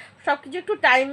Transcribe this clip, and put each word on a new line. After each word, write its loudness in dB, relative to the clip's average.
সব -2
কিছু -14
একটু -6
টাইম 4